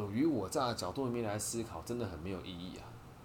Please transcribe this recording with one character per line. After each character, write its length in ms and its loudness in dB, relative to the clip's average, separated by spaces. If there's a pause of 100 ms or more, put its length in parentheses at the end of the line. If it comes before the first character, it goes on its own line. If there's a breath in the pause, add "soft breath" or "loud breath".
(120)
虞 140 6
我 200 4
诈 200 2
的 80 2
角 180 0
度 140 0
里 40 2
面 140 2
来 140 2
思 240 0
考， 180 -6
真 180 -2
的 80 0
很 120 -6
没 100 -4
有 160 -2
意 60 -6
义 260 -6
啊。 80 -10 (400)